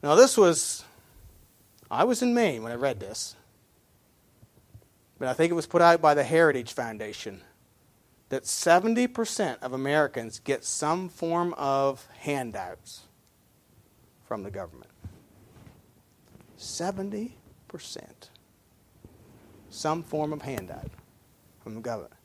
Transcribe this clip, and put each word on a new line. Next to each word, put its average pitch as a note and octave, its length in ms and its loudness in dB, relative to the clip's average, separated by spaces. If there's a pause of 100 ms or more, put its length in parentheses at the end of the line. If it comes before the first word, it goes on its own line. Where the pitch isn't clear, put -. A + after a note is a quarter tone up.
Now, D3 140 4
this B3+ 220 10
was, - 480 4 (1040)
I C3 140 2
was A#3+ 160 0
in B3 120 0
Maine F3 300 0
when A#2 80 -8
I A#2+ 40 -8
read B2 260 -2
this, G2 340 -12 (1800)
but C3 120 -4
I B2+ 40 -2
think E3 180 2
it F3 40 0
was E3 120 -4
put E3+ 140 4
out E3+ 200 8
by D3+ 120 6
the C#3+ 100 2
Heritage C3+ 500 2
Foundation G#2+ 640 -8 (880)
that C3+ 180 -6
seventy A3 600 4
percent A3 560 -4
of B2+ 80 -6
Americans C3+ 680 -2
get - 260 -4
some F3 420 -4
form E3+ 460 -4
of C#3 520 0 (140)
handouts G#2+ 840 -8 (1200)
from G#2 180 -8
the G2 80 -12
government. E2+ 400 -14 (1700)
Seventy G3+ 800 -8 (320)
percent. - 640 -18 (1400)
Some D#3+ 340 -4
form D3+ 300 -4
of D3 80 -10
handout A#2+ 500 -10 (720)
from G#2+ 120 -12
the A2+ 60 -12
government. A2 440 -10